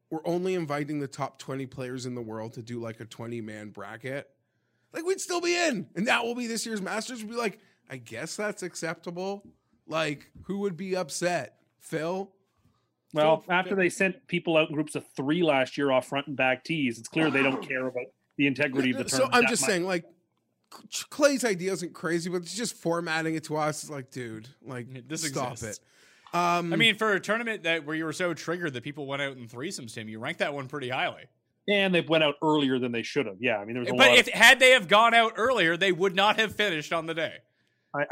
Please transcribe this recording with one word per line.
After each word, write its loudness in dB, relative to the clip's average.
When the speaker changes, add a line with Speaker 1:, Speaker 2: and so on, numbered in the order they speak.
Speaker 1:
"We're -6
only 0
inviting -2
the -4
top -8
twenty -8
players -10
in -6
the -8
world -10
to -12
do, -10
like, -10
a -12
twenty-man -10
bracket," -12
like, -8
we'd -2
still -4
be 0
in. 0
And -2
that 2
will -4
be -6
this -4
year's -4
Masters. -6
We'd -10
be -8
like, -2
"I -10
guess -10
that's -6
acceptable." -8
Like, -4
who -6
would -2
be -6
upset? -2
Phil? -6
Speaker 2:
Well, 6
Speaker 3:
Phil, -2
Speaker 2:
after 2
Speaker 3:
Phil. 0
Speaker 2:
they 4
sent -2
people 2
out 6
in -6
groups -2
of -6
three 0
last 2
year 4
off 4
front -4
and -6
back 2
tees, -2
it's -16
clear 2
they 4
don't 2
Speaker 1:
<clears throat> -10
Speaker 2:
care -4
about -6
the 2
integrity 2
of 0
the -4
Speaker 1:
So 0
Speaker 2:
tournament 2
Speaker 1:
I'm 6
Speaker 2:
that 2
Speaker 1:
just 0
Speaker 2:
much. 0
Speaker 1:
saying, 2
like, -2
K-, -12
Clay's 2
idea 0
isn't -6
crazy, -4
but -4
it's -8
just -6
formatting -2
it -6
to -6
us. -2
It's -14
like, -12
dude, -12
like, -14
Speaker 3:
This -6
Speaker 1:
stop -4
Speaker 3:
exists. -10
Speaker 1:
it. -20
Um, 0
Speaker 3:
I 0
mean, 4
for 2
a 2
tournament -4
that -2
where -6
you -4
were -4
so -2
triggered -6
that -8
people -10
went -4
out -6
in -16
threesomes, -10
Tim, -10
you -10
ranked -8
that -2
one -8
pretty -8
highly. -4
Speaker 2:
And 4
they 4
went 4
out 2
earlier 4
than -2
they -2
should -2
have. -10
Yeah, 0
I -6
mean, -8
there -4
was -2
a 0
Speaker 3:
But 10
Speaker 2:
lot 8
Speaker 3:
if, 6
Speaker 2:
of -6
Speaker 3:
had 8
they 8
have 4
gone 8
out 6
earlier, 4
they 4
would 2
not 4
have 0
finished -2
on -2
the -6
day. -4
Speaker 2:
I, 0